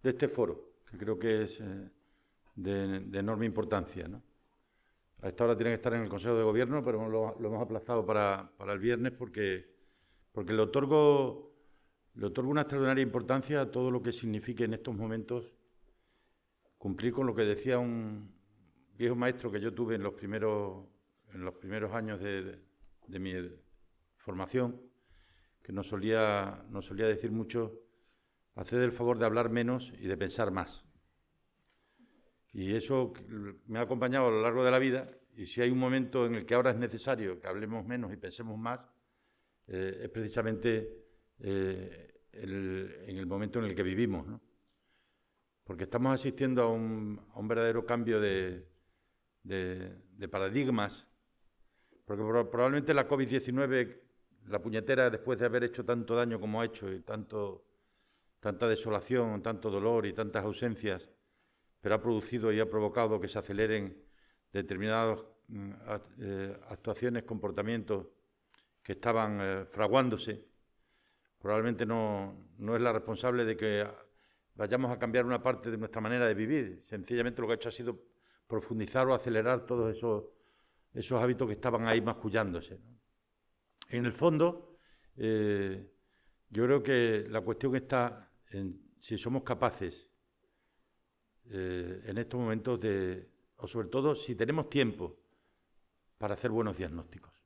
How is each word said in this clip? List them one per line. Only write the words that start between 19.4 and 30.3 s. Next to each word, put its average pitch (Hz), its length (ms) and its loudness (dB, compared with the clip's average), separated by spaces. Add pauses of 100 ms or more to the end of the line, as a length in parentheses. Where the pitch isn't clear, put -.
que 104 80 -2
yo 104 140 -4
tuve 113 220 -2
en 101 80 -4
los 101 100 -4
primeros, 101 720 -2 (480)
en 92 100 -10
los 92 120 -8
primeros 101 380 -6
años 110 280 -4
de, 98 220 -4
de, 92 160 -12 (480)
de 95 120 -10
mi 92 140 -6 (840)
formación, 120 640 -2 (840)
que - 100 -12
nos 98 140 -4
solía, 104 840 0
nos 98 160 -8
solía 107 220 0
decir 110 240 0
mucho, 113 500 -4 (720)
"Haced 117 300 -2
el 117 80 4
favor 120 260 2
de 117 80 4
hablar 113 240 4
menos 120 480 0
y - 80 -12
de 95 100 0
pensar 98 360 0